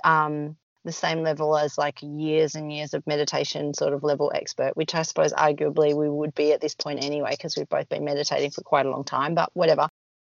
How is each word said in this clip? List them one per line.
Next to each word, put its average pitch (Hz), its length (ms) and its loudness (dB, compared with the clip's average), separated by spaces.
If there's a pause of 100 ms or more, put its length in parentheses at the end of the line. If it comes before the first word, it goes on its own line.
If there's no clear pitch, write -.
um, 151 520 2 (280)
the 170 80 -6
same 160 300 -2
level 156 360 2
as, 151 180 0
like, 147 260 -2
years 151 520 0
and 151 180 -8
years 147 220 -6
of 151 120 -6
meditation 147 680 -2
sort 147 200 0
of 139 100 -2
level 147 300 0
expert, - 420 -2
which 160 180 -2
I 165 80 2
suppose 160 300 2
arguably 151 600 2
we 151 140 2
would 151 260 -4
be 147 180 4
at - 80 2
this 151 140 -4
point 143 280 -6
anyway, 143 340 -2
'cause 160 200 -8
we've 147 120 -6
both 147 200 -2
been 147 160 -4
meditating 143 480 -2
for - 100 -10
quite 139 240 2
a 135 40 -2
long 135 140 -4
time, 143 300 -2
but 165 200 2
whatever. 165 340 4 (380)